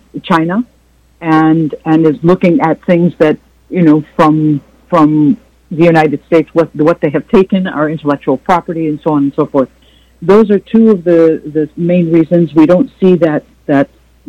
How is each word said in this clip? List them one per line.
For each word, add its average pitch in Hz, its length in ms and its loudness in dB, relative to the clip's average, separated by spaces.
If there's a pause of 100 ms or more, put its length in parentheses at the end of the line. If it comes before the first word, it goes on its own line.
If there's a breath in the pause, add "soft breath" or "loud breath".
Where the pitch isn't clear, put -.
(220)
China, 175 420 -2 (560)
and, 160 540 0 (100)
and 160 220 0
is 147 180 -2
looking 175 360 2
at 156 240 -2
things 175 340 0
that, 151 180 2 (320)
you 180 140 -2
know, 151 200 2 (140)
from, 156 460 0 (260)
from 151 480 0 (340)
the 165 140 0
United 156 420 0
States, 160 280 0
what, 165 220 -2
what 156 260 0
they 156 80 -2
have 139 180 -6
taken, 190 380 0
our 151 240 -4
intellectual 143 480 -4
property, 165 500 -4
and 151 140 -6
so 160 100 -2
on 143 120 0
and 139 100 -4
so 156 100 -2
forth. 131 240 -2 (540 soft breath)
Those 196 280 4
are 196 100 0
two 220 300 2
of 175 140 0
the, 165 400 2
the 151 320 -6
main 170 360 -2
reasons 165 420 0
we 156 100 4
don't 175 260 2 (100)
see 185 160 2
that, 151 280 -2 (220)
that 139 240 -2 (380)